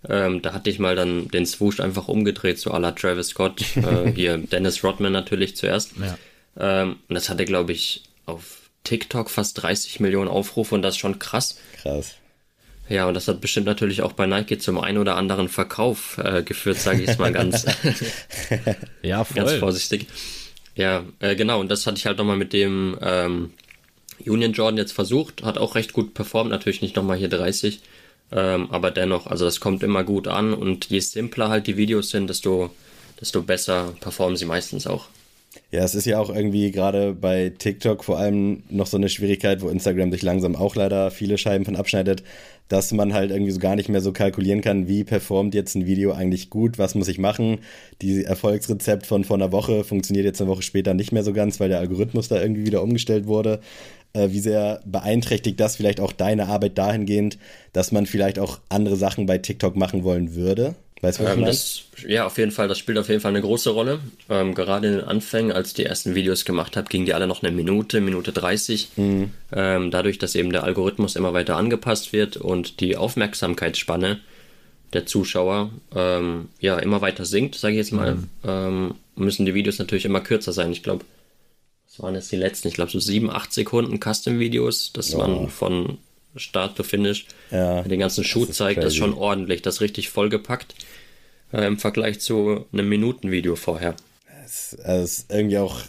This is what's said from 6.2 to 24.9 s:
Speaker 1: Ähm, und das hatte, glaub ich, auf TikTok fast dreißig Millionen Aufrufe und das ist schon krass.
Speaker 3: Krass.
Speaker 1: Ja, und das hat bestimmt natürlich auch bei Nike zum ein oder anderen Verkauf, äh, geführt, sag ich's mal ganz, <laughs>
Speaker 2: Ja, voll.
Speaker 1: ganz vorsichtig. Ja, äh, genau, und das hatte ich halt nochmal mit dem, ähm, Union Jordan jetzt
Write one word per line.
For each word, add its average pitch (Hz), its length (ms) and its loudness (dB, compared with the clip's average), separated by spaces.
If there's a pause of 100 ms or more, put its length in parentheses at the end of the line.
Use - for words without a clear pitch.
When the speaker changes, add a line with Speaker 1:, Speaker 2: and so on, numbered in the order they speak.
Speaker 1:
Ähm, 92 140 -2 (120)
und 85 60 -2
das - 140 -2
hatte, 92 160 0
glaub 90 260 0
ich, - 320 -4 (240)
auf 82 320 -12 (260)
TikTok 113 460 -2
fast - 320 -2
dreißig - 380 -2
Millionen 98 280 2
Aufrufe 101 460 0
und 98 80 2
das 95 120 0
ist - 60 -4
schon 98 200 -2
krass. - 380 -4 (220)
Speaker 3:
Krass. 71 340 -4 (720)
Speaker 1:
Ja, 95 180 2
und 90 80 2
das 90 140 -2
hat 95 120 0
bestimmt 104 260 0
natürlich 101 360 0
auch 92 100 -2
bei 98 140 0
Nike 101 320 0
zum 92 220 -2
ein 101 180 0
oder 98 180 2
anderen 95 320 0
Verkauf, - 680 -2
äh, 92 240 0
geführt, - 360 -2
sag 95 220 2
ich's 113 160 0
mal 90 160 2
ganz, 92 320 0
<laughs> - 1400 -4
Speaker 2:
Ja, 98 220 0
voll. 135 120 -6
Speaker 1:
ganz 117 160 2
vorsichtig. 104 540 0 (680)
Ja, 95 300 2 (160)
äh, 101 160 2
genau, 110 240 2
und 95 100 -2
das 104 160 0
hatte 104 120 -2
ich - 80 -4
halt 101 120 0
nochmal 104 180 2
mit 98 160 0
dem, 95 500 2
ähm, 87 480 0 (720)
Union 113 280 2
Jordan 110 260 2
jetzt 104 140 -2